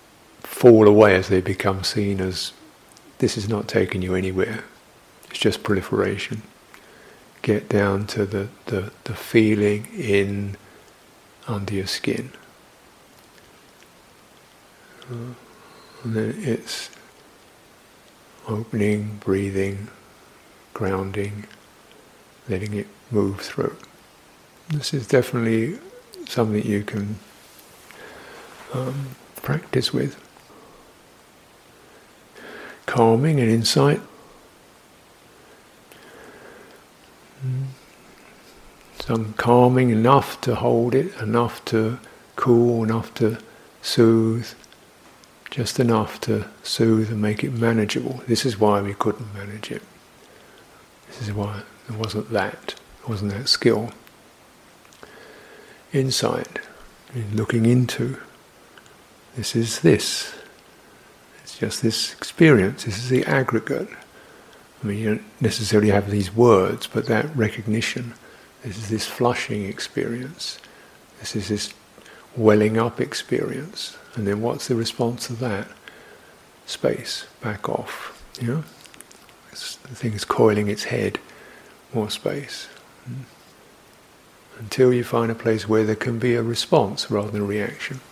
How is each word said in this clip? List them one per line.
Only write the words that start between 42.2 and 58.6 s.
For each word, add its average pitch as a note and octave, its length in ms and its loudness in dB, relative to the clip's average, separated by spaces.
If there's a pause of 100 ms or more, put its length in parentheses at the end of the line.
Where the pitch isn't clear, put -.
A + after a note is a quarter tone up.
cool, A#2+ 460 4
enough A2+ 320 -2
to A2+ 240 0 (440)
soothe, A2+ 640 4 (1040)
just - 280 -6
enough A2+ 440 2
to G#2+ 240 -2 (160)
soothe A2 480 2
and A2 100 -4
make G#2+ 240 -2
it C#3 80 -2
manageable. A#2 720 -2
This A#2 200 0
is G#2+ 120 -4
why G#2 220 4
we G2+ 140 -4
couldn't G#2 400 -4
manage G2+ 360 -12
it. - 120 -10 (1300)
This A2+ 200 -12
is G#2 60 -4
why G2+ 280 -6 (260)
there A2 100 -10
wasn't G#2+ 320 -6
that, G2+ 460 -4 (240)
there - 80 -18
wasn't G#2 240 -4
that G2+ 160 -8
skill. A2 440 2 (2000)
Insight, - 680 -2 (760)
looking A2 320 0
into, B2 520 2 (1200)